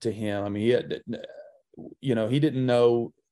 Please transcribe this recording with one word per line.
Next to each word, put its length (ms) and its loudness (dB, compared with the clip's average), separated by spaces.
to 100 -2
him. 340 -4
I 40 -4
mean, 140 -4
he 60 2
had, 320 0
you 140 -2
know, 140 0
he 120 0
didn't 260 0
know, 480 4